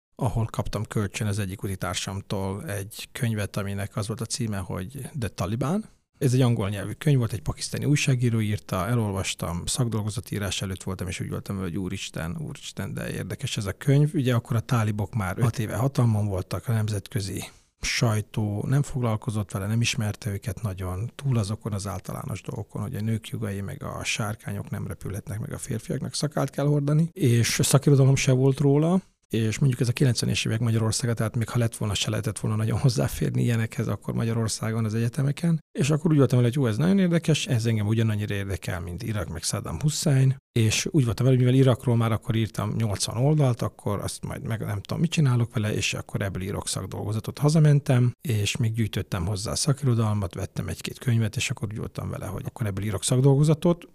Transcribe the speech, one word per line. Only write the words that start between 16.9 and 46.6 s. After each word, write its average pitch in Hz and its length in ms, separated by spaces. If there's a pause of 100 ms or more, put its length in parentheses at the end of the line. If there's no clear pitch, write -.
sajtó 107 840
nem 135 140
foglalkozott 110 720
vele, 98 160
nem 113 140
ismerte 107 500
őket - 300
nagyon, 95 540
túl 135 220
azokon 107 360
az 98 140
általános - 540
dolgokon, - 400
hogy 98 140
a 101 60
nők 110 260
jogai 104 340
meg 95 220
a - 200
sárkányok 104 680
nem 104 180
repülhetnek, 101 520
meg - 140
a - 40
férfiaknak 123 560
szakállt 147 360
kell 139 160
hordani, 147 460
és 117 520
szakirodalom 135 520
se - 160
volt 135 280
róla, 151 420 (280)
és 110 300
mondjuk 135 220
ez 120 60
a 117 60
kilencvenes 123 520
évek 113 140
Magyarországa, 113 540
tehát 110 220
még 117 140
ha 120 100
lett 117 160
volna, 104 180
se - 160
lehetett 110 300
volna 110 180
nagyon 110 220
hozzáférni 127 640
ilyenekhez 113 440
akkor 117 260
Magyarországon 113 720
az 107 80
egyetemeken. 139 640 (200)
És 139 100
akkor 156 220
úgy 151 60
voltam 131 200
vele, 120 140
hogy 143 100
jó, 127 60
ez 107 100
nagyon 185 220
érdekes, 165 480
ez 117 180
engem 110 220
ugyanannyira 107 480
érdekel, 98 440
mint 87 240
Irak 104 260
meg 82 140
Saddam - 360
Hussein, 135 560 (240)
és 110 320
úgy 139 140
voltam 117 200
vele, 131 120
hogy 127 80
mivel 127 140
Irakról 127 360
már 113 160
akkor 110 240
írtam 104 420
nyolcvan 104 400
oldalt, 139 440
akkor 104 380
azt - 240
majd - 240
meg 113 120
nem 104 220
tudom, - 200
mit 165 100
csinálok 123 420
vele, 107 200
és 101 200
akkor - 280
ebből 92 200
írok 95 260